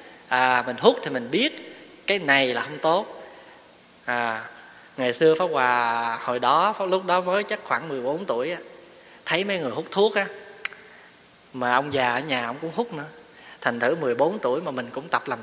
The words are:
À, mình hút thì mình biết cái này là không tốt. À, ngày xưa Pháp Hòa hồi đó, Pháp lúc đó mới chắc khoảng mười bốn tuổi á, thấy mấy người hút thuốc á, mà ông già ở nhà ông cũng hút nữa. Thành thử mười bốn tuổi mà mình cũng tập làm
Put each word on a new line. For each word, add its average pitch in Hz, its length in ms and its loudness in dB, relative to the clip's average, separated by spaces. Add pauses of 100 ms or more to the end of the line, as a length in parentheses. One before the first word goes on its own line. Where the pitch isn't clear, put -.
(280)
À, 127 400 4
mình 123 120 -4
hút 226 240 6
thì - 60 -4
mình 123 220 -6
biết 247 440 -2 (320)
cái 202 120 0
này 139 340 2
là 117 80 -2
không 143 180 -8
tốt. 170 440 0 (800)
À, 117 360 -2 (560)
ngày 123 160 0
xưa 160 260 6
Pháp 185 120 2
Hòa 117 720 2
hồi 123 180 -2
đó, 156 380 4
Pháp 196 80 -2
lúc 185 200 0
đó 180 160 2
mới 185 220 0
chắc 208 200 -4
khoảng 131 260 -2
mười 135 120 -4
bốn 151 240 -2
tuổi 135 260 -2
á, 170 60 -6 (680)
thấy 170 180 0
mấy 196 160 -2
người 135 120 -2
hút 151 200 -4
thuốc 202 240 2
á, 101 100 0 (1300)
mà 123 200 0
ông 139 200 2
già 127 200 2
ở 123 60 0
nhà 131 260 -2
ông 120 160 -6
cũng 165 140 -6
hút 226 180 -2
nữa. 151 120 -8 (560)
Thành 120 180 0
thử 123 160 2
mười 139 200 0
bốn 143 240 2
tuổi 131 220 0
mà 165 100 -6
mình 123 220 -6
cũng 147 160 -8
tập 127 160 2
làm 123 180 -4